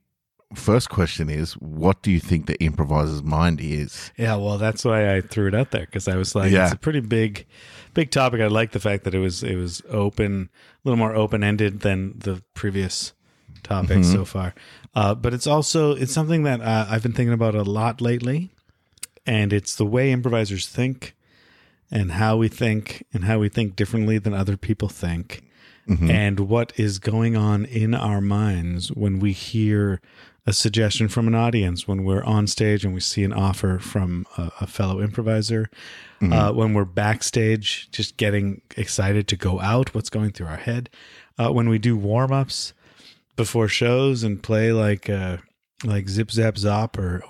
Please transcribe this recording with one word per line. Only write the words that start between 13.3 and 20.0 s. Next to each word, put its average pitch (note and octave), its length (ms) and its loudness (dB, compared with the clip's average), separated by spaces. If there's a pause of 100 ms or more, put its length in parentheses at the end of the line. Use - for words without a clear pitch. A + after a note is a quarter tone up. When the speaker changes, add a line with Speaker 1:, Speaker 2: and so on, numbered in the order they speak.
Speaker 2:
topics F#2+ 440 4
Speaker 1:
Mm-hmm. F2+ 100 6
Speaker 2:
so F#2 80 0
far. F#2 300 -6 (380)
Uh, G#2 220 2
but A#2+ 180 -2
it's B2 140 -4
also, D3+ 460 2
it's C3 180 -2
something D#3+ 320 2
that, C3 160 2
uh, A2 300 0
I've A2 140 0
been A#2 100 -2
thinking A#2+ 200 2
about A2+ 220 2
a G#2+ 80 2
lot A2+ 380 -2
lately. A#2+ 480 -2 (760)
And G#2+ 280 2
it's G2+ 220 -2
the A2 100 0
way B2+ 260 2